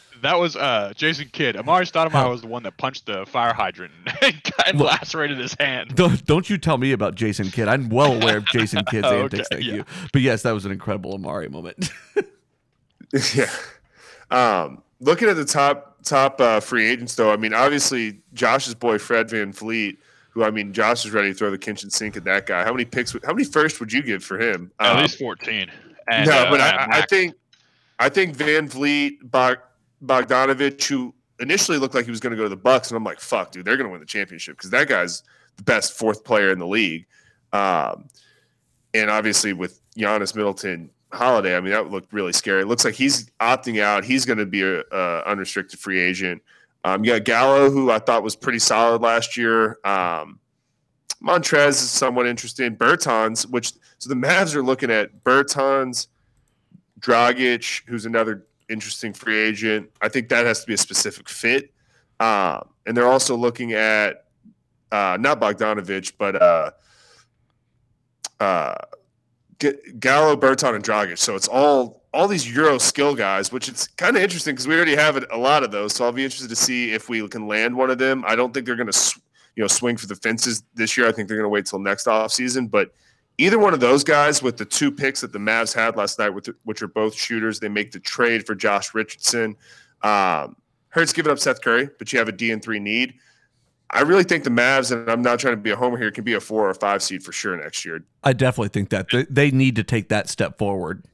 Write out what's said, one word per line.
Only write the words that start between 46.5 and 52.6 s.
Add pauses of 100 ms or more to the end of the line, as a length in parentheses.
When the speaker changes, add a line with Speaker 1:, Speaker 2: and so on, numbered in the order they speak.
Speaker 3:
Um,
you
got
Gallo,
who
I
thought
was
pretty
solid
last
year.
Um, (840)
Montrez
is
somewhat
interesting.